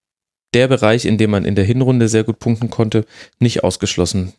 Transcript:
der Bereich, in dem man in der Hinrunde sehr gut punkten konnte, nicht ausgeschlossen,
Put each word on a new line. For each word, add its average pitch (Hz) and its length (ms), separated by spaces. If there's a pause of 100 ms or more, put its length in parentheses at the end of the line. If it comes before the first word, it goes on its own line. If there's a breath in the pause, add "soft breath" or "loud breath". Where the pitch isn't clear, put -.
(540)
der 123 120
Bereich, 117 380
in 104 140
dem 107 120
man 101 140
in 98 120
der 98 100
Hinrunde 123 420
sehr 110 160
gut 113 140
punkten 117 320
konnte, 110 340 (340 loud breath)
nicht - 260
ausgeschlossen, 92 760